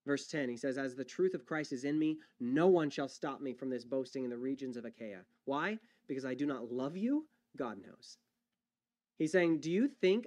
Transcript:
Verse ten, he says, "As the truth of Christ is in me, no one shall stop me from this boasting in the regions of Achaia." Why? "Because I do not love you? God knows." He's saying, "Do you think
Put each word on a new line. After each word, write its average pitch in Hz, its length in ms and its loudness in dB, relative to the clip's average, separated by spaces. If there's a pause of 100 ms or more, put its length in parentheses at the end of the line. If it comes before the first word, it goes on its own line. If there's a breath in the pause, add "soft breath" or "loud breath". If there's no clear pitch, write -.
Verse 139 220 0
ten, 143 220 -2
he 120 80 -6
says, 135 220 -2
"As 131 160 -4
the 131 100 -6
truth 185 300 0
of 147 100 -8
Christ 156 260 -4
is 127 120 -4
in 147 160 2
me, 156 200 2 (200 loud breath)
no 135 280 6
one 165 220 8
shall 139 180 -2
stop 143 340 -6
me 131 120 -4
from 131 160 -6
this 120 160 -2
boasting 131 380 -2
in 123 80 -2
the 120 80 -6
regions 131 360 -4
of 117 100 -8
Achaia." 107 420 -12 (180)
Why? 165 340 -2 (280 soft breath)
"Because 135 180 -6
I 127 80 -2
do 143 140 0
not 120 240 -4
love 139 260 -4
you? 277 320 0 (260)
God 110 240 -6
knows." - 380 -20 (1000)
He's 156 120 0
saying, 170 280 4
"Do 160 100 -4
you 214 180 4
think 214 400 2